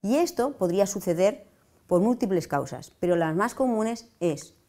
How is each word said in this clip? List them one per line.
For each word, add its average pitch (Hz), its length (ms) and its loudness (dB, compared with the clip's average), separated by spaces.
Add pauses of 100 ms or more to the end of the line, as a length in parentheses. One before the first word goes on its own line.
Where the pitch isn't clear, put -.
Y 214 140 0
esto 285 400 0
podría 185 300 2
suceder 190 600 0 (380)
por 180 140 4
múltiples 202 460 2
causas, 131 540 -6
pero 175 160 2
las 160 180 0
más 214 200 0
comunes 226 540 -2 (120)
es 156 340 -4 (140)